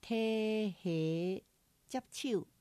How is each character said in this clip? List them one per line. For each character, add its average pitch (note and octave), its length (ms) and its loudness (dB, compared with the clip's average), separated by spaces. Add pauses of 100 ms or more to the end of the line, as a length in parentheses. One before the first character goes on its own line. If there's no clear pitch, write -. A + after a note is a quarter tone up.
体 A3 800 0
系 E3 600 0 (440)
接 B3+ 220 -4
手 - 380 -2 (140)